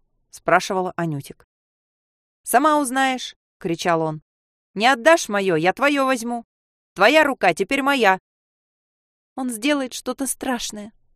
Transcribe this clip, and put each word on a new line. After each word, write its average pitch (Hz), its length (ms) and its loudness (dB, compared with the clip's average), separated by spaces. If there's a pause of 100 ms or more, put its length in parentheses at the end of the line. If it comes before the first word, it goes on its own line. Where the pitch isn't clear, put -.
(280)
спрашивала 180 680 -2
Анютик. 156 500 -8 (960)
«Сама 294 360 2
узнаешь!» 262 560 -2 (240)
кричал 170 440 -2
он. 156 180 -4 (540)
«Не 208 120 0
отдашь 277 440 4
мое, 196 260 0
я 170 160 2
твое 277 320 0
возьму! 240 400 -4 (480)
Твоя 277 320 4
рука 220 300 0
теперь 269 280 -2
моя!» 233 360 2 (1160)
«Он 262 120 -6
сделает 254 460 -4
что-то 254 320 -6
страшное», 233 680 -8 (240)